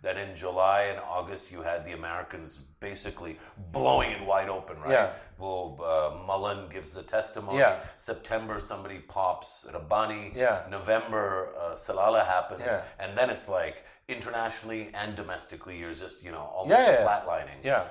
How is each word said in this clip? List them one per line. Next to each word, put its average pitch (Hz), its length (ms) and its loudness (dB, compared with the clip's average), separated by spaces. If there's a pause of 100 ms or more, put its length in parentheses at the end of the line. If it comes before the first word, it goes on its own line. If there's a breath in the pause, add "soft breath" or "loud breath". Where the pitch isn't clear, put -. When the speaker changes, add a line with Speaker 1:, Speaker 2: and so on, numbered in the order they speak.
Speaker 1:
Then 92 180 0
in 95 100 -10
July 92 460 4 (100)
and 98 80 -4 (180)
August, 92 360 -6
you 87 100 -12
had 85 220 -4
the 87 80 -10
Americans 82 580 -8 (300)
basically 92 580 -10 (320 loud breath)
blowing 131 460 4
it 98 60 -8 (100)
wide 95 160 4
open, 92 320 -6
right? 76 180 -4
Speaker 2:
Yeah. 101 100 6 (300 loud breath)
Speaker 1:
Well, 92 240 -4 (300)
uh, 78 240 2 (100)
Mullen 98 420 -2
gives 90 300 -12
the 90 40 -10
testimony. 104 560 -2
Speaker 2:
Yeah. 113 160 8 (360 loud breath)
Speaker 1:
September, 110 500 -4
somebody 98 380 -8 (180)
pops - 560 0
Rabbani. 104 600 0
Speaker 2:
Yeah. 117 340 4
Speaker 1:
November, 107 560 2 (320)
uh, 85 180 -4 (100)
Salala 101 420 6
happens. 92 400 0
Speaker 2:
Yeah. 107 160 2 (160 loud breath)
Speaker 1:
And 98 180 -6
then 123 140 6
it's - 160 -4
like, 87 380 -2 (240 soft breath)
internationally 113 880 -6
and 104 200 -4
domestically, 92 640 -10
you're 82 280 -8
just, - 180 -10
you 87 80 -10
know, 76 140 -8 (100)
almost 156 240 6
Speaker 2:
Yeah, 233 120 8
yeah. - 140 6
Speaker 1:
flatlining. 78 560 0
Speaker 2:
Yeah. 127 280 2